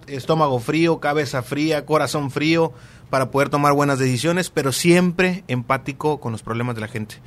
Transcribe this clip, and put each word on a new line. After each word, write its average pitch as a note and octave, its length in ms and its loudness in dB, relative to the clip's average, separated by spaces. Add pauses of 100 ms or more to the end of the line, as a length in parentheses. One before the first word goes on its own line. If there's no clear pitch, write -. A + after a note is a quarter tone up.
estómago C#3+ 500 0
frío, D#3+ 420 0
cabeza D3 420 -2
fría, D3 440 -2
corazón D3 440 0
frío, D#3+ 440 0 (340)
para C3 220 0
poder C3+ 180 2
tomar C#3+ 240 2
buenas C#3+ 260 2
decisiones, C3+ 520 0
pero C#3 220 -2
siempre F3+ 760 2
empático C3+ 720 -2
con A#2 120 -6
los A2 100 -8
problemas A#2 320 -4
de A2 80 -8
la G#2+ 60 -8
gente. G#2+ 260 -8 (120)